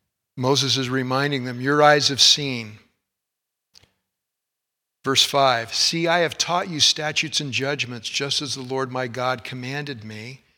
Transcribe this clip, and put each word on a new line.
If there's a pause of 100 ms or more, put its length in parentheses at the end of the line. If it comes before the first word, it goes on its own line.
(360)
Moses
is
reminding
them,
"Your
eyes
have
seen." (2250)
Verse
five,
"See,
I
have
taught
you
statutes
and
judgments,
just
as
the
Lord
my
God
commanded
me, (180)